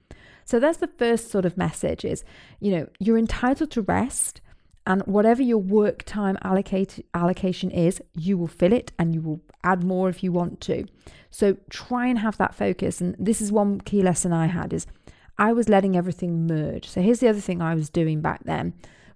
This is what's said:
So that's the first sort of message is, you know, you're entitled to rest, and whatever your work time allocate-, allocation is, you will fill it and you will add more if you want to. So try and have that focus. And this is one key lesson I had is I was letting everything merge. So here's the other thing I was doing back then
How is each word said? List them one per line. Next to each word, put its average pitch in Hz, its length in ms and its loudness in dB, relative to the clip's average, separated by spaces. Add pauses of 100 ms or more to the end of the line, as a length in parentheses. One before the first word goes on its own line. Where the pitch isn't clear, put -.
(440)
So 240 160 0
that's 311 180 2
the 349 80 -4
first 233 420 0
sort 196 160 0
of 170 120 0
message 165 480 -4
is, - 180 -4 (380)
you 202 100 -2
know, 165 160 -2 (140)
you're 226 180 4
entitled 254 540 0
to 226 100 -2
rest, 190 580 -2 (460)
and 190 160 2
whatever 214 400 4
your 233 160 2
work 208 480 2
time 196 360 -2
allocate-, 190 680 -2
allocation 180 580 -2
is, 175 300 2 (140)
you 180 240 -2
will 170 80 -2
fill 180 260 2
it - 260 -2
and 165 160 2
you 160 60 -2
will 160 220 -6 (200)
add 180 220 2
more 185 240 0
if 180 140 -6
you 180 100 0
want 175 300 -2
to. - 240 -4 (440)
So 196 280 2 (100)
try 247 380 -6
and 247 140 2
have 208 180 -2
that - 160 0
focus. 180 480 -2
And 175 160 -2
this 220 240 0
is 202 100 -2
one 208 300 2
key 202 180 0
lesson 185 320 2
I 165 140 2
had 165 260 -4
is 165 140 -6 (500)
I 214 160 2
was 233 160 0
letting 196 260 6
everything 175 520 -2
merge. 156 420 -4
So - 140 -2
here's 226 180 4
the 247 80 6
other 214 120 2
thing 175 200 -4
I 165 140 0
was 156 160 -2
doing 160 320 0
back - 220 -4
then 165 280 -4 (440)